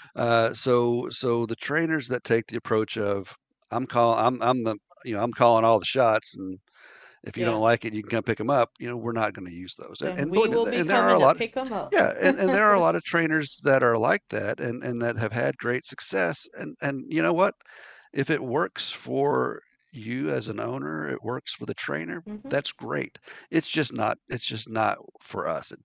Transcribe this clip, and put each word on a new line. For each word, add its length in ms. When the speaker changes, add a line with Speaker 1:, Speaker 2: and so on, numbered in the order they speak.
Speaker 1:
Uh, 380
so, 560
so 360
the 100
trainers 520
that 160
take 240
the 80
approach 420
of, 360
"I'm 160
call-, 320
I'm, 240
I'm 220
the, 120
you 100
know, 80
I'm 100
calling 320
all 140
the 80
shots, 500
and 220
if 120
you 80
Speaker 2:
Yeah. 20
Speaker 1:
don't 160
like 220
it, 100
you 80
can 80
come 140
pick 160
'em 100
up," 280
you 100
know, 80
we're 160
not 220
gonna 160
use 280
those. 240
And, 140
Speaker 2:
And 20
Speaker 1:
and 140
Speaker 2:
we 120
Speaker 1:
believe 80
me, 40
Speaker 2:
will 80
Speaker 1:
th-, 100
Speaker 2:
be 60
Speaker 1:
and 100
there 120
are 120
a 40
Speaker 2:
coming 20
to 60
Speaker 1:
lot 100
of, 60
Speaker 2:
pick 140
'em 160
up. 200
Speaker 1:
yeah, 280
and, 180
and 160
there 100
are 100
a 60
Speaker 2:
<laughs> 0
Speaker 1:
lot 160
of 80
trainers 600
that 180
are 160
like 320
that 300
and, 240
and 180
that 160
have 140
had 260
great 280
success. 600
And, 240
and 260
you 140
know 100
what? 220
If 160
it 120
works 480
for 720
you 380
as 180
an 120
owner, 480
it 140
works 320
for 120
the 80
trainer, 540
Speaker 2:
Mm-hmm. 220
Speaker 1:
that's 220
great. 460
It's 200
just 240
not, 240
it's 180
just 240
not 280
for 280
us. 240
It 120